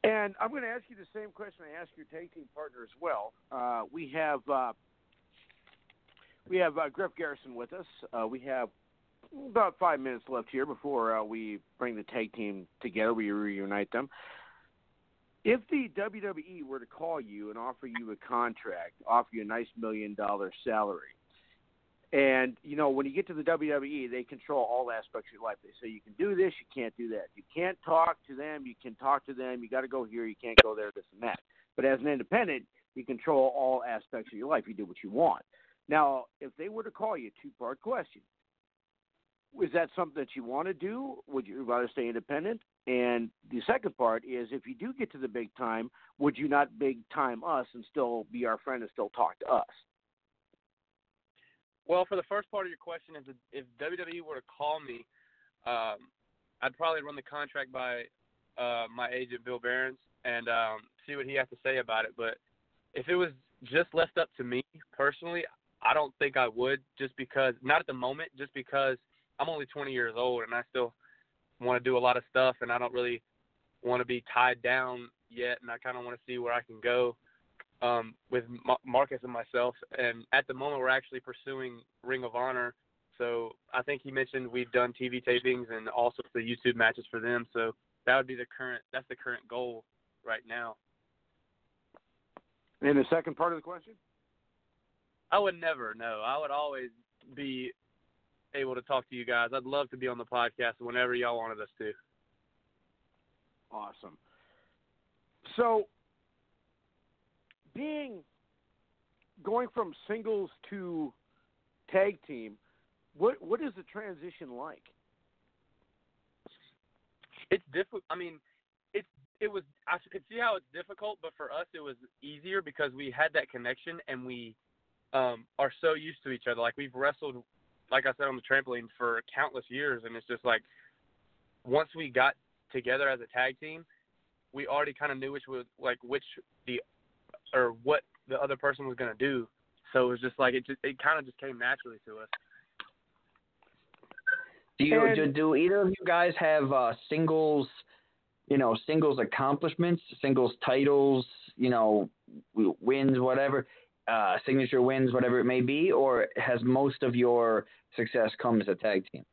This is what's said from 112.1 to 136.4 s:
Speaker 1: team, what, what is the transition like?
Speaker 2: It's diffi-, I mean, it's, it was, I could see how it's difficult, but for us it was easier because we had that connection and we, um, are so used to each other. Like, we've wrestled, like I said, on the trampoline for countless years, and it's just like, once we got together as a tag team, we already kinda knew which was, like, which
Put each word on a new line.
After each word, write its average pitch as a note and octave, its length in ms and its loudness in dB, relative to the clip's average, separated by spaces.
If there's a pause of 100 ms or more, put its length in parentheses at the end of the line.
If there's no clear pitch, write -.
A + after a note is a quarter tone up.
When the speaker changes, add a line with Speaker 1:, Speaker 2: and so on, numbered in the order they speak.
Speaker 1:
team, A2+ 280 -10 (640)
what, G#3+ 240 2
what F#3+ 200 -4
is C#4 140 -6
the F#3+ 80 -18
transition F3 720 -14
like? C3 280 -14 (2750)
Speaker 2:
It's F#3 120 2 (120)
diffi-, G3 340 -4
I D#3+ 60 -4
mean, E3+ 240 -12 (540)
it's, G#3 140 -6 (320)
it G#3+ 120 -2
was, G3 120 -8 (240)
I F3 100 0 (140)
could F#3+ 180 -12
see A3 100 -12
how A#3 160 2
it's - 180 -8
difficult, F#3+ 480 -10
but D#3+ 140 -10
for C#3 160 -10
us D#3+ 220 -6
it E3 60 -12
was C#3 160 -12 (260)
easier D3+ 400 -6
because D3 320 -4
we C3+ 220 -8
had D3+ 180 0
that D3+ 160 0
connection C3 580 -8
and B2+ 180 -8
we, A#2+ 300 -12 (580)
um, B2 320 0 (120)
are C#3 220 2
so D#3+ 140 2
used D#3 300 -8
to C3+ 80 -8
each A#2+ 200 -8
other. A#2 80 -2
Like, A#2 180 0
we've C#3 160 -10
wrestled, C3+ 480 -2 (480)
like C3+ 160 4
I C3+ 120 2
said, C#3+ 100 -2
on C3+ 80 -4
the A#2+ 60 -10
trampoline B2+ 460 0 (100)
for A#2 240 0 (120)
countless C3+ 360 -2
years, C3 360 -4
and A#2 100 -10
it's A2+ 120 -12
just A#2+ 160 -6
like, A2+ 180 4 (1000)
once D3 320 2
we D#3+ 140 -8
got C3 240 4 (400)
together C3 340 0
as C3 140 0
a A2+ 60 -14
tag B2+ 320 -2
team, D#3+ 260 -14 (640)
we C3+ 160 -8
already D3 260 0
kinda C#3+ 220 -4
knew C3+ 160 -6
which C#3 160 -10
was, B2+ 180 -8 (140)
like, B2+ 240 0
which C3+ 220 -2 (400)